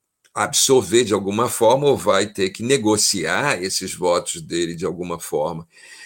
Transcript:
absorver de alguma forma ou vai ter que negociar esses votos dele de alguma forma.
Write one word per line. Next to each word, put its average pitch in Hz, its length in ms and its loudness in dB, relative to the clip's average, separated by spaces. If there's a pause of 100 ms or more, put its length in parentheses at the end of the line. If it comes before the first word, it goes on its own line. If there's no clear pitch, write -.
(320)
absorver 113 720 2
de 101 80 -2
alguma 104 380 0
forma 127 380 4
ou 131 100 4
vai 98 300 2
ter 95 240 -2
que - 100 -12
negociar 107 1000 0
esses 92 320 -6
votos 87 480 -2
dele 85 320 -4
de 85 100 -6
alguma 87 340 -6
forma. 80 480 -6 (380)